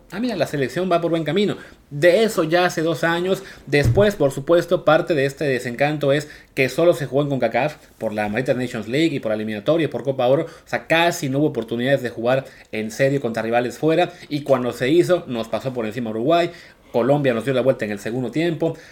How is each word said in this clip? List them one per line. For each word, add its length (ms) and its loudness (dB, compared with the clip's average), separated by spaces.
"Ah, 100 -8
mira, 160 -4
la 100 0
selección 420 -2
va 120 2
por 100 0
buen 140 0
camino". 320 0
De 340 4
eso 220 0
ya 180 2
hace 180 0
dos 220 -2
años. 400 0
Después, 500 4
por 160 2
supuesto, 540 2
parte 280 4
de 120 2
este 180 -4
desencanto 680 0
es 160 -2
que 160 2
solo 240 4
se 120 -6
jugó 180 0
en 40 -2
concacaf 480 0
por 160 -4
la 160 -2
maldita 240 0
Nations 340 -6
League 260 0
y 60 -4
por 120 -4
la 40 -2
eliminatoria 480 -2
y 60 0
por 160 -8
Copa 200 0
Oro. 200 4
O 240 -20
sea, 180 -6
casi 400 0
no 120 -2
hubo 80 2
oportunidades 540 -4
de 80 -6
jugar 360 -2
en 200 -6
serio 280 0
contra 240 -4
rivales 340 -2
fuera. 320 0
Y 140 -6
cuando 280 0
se 160 -2
hizo, 400 2
nos 220 -6
pasó 240 -4
por 120 -4
encima 260 -6
Uruguay. 380 2
Colombia 400 2
nos 100 -2
dio 100 0
la 80 2
vuelta 220 0
en 80 -4
el 80 -6
segundo 320 -6
tiempo. 460 -2